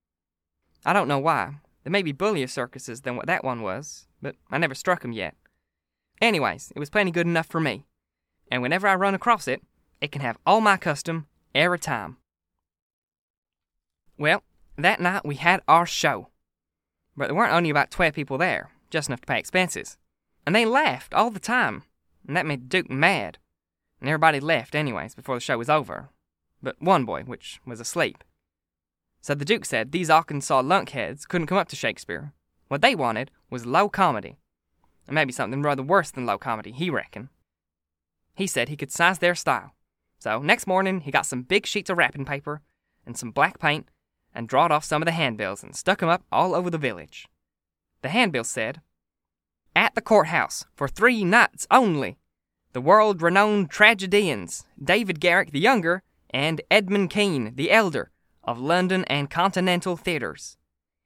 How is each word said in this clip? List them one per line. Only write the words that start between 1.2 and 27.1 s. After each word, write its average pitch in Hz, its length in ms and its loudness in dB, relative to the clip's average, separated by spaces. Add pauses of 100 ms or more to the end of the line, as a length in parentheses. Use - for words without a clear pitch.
There - 60 -8
may 196 120 0
be 156 100 -4
bullier 170 340 -2
circuses 123 540 -8
than 123 160 -6
what - 100 -8
that 175 180 -2
one 120 180 -4
was, 104 440 -8 (140)
but - 160 -12 (140)
I 139 80 -2
never 156 160 -2
struck - 300 -2
'em 120 80 -8
yet. 92 240 -8 (840)
Anyways, 151 560 0
it - 20 -16
was 147 120 -8
plenty 185 200 2
good 170 160 0
enough 165 200 0
for 165 140 -4
me, 131 260 -4 (640)
and 127 120 -2
whenever 170 240 0
I 196 80 4
run 196 200 2
across 226 340 0
it, - 160 -4 (360)
it 151 120 -6
can 143 100 -8
have 120 240 -6
all 208 140 6
my 208 160 4
custom 165 520 -4 (260)
every 170 240 2
time. 117 380 -6 (2000)
Well, 156 260 2 (340)
that 180 240 2
night 180 240 -2
we 143 120 -6
had 170 320 2
our 170 180 6
show. 131 440 -2 (840)
But 139 100 -2
there 143 80 -2
weren't 214 180 2
only 170 160 2
about 147 220 0
twelve 165 240 0
people 135 240 -6
there, 156 320 -2 (200)
just 156 180 -4
enough 123 140 -6
to - 40 -20
pay 127 120 -2
expenses. - 600 -4 (480)
And 175 100 2
they 233 80 4
laughed 233 480 0
all 226 180 2
the 208 80 -10
time, 220 460 -2 (420)
and 143 100 -4
that 175 100 -2
made 143 160 -4
the 127 60 -18
Duke 180 220 -2
mad. 139 480 0 (640)
And - 80 -8
everybody 151 320 2
left 143 340 -2
anyways 123 400 -4
before - 220 -6
the 120 40 -6
show 127 180 -2
was 117 100 -8
over, 143 400 -2 (540)
but - 180 -8
one 165 240 4
boy, 90 200 -6